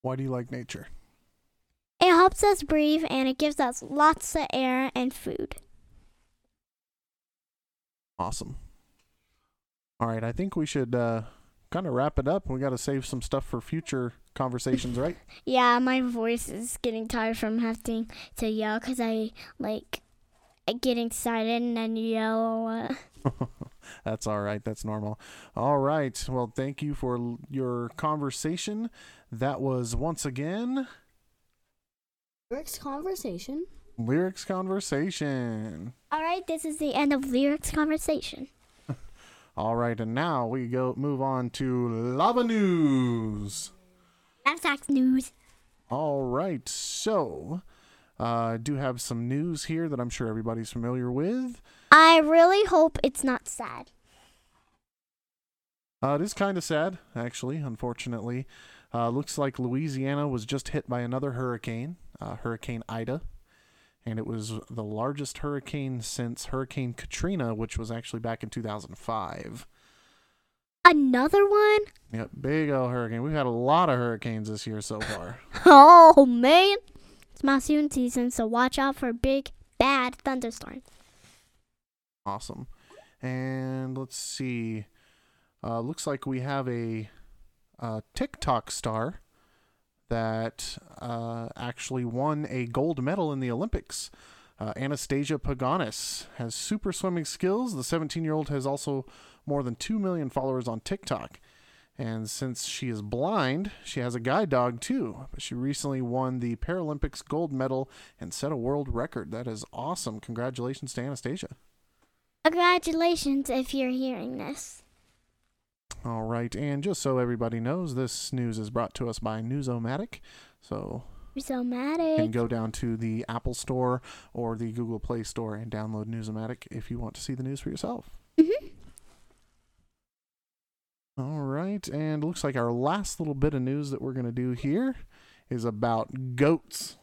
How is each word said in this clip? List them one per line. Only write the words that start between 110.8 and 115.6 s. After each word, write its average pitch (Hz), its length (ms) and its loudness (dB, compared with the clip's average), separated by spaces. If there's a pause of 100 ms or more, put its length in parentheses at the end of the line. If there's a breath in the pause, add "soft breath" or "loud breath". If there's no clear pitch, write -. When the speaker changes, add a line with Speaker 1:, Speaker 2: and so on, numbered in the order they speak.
Speaker 1:
to 120 80 -6
Anastasia. 139 540 -8 (920)
Speaker 2:
Congratulations 330 1040 2
if 254 240 -2
you're 269 180 0
hearing 254 460 -4
this. - 460 -12 (1200)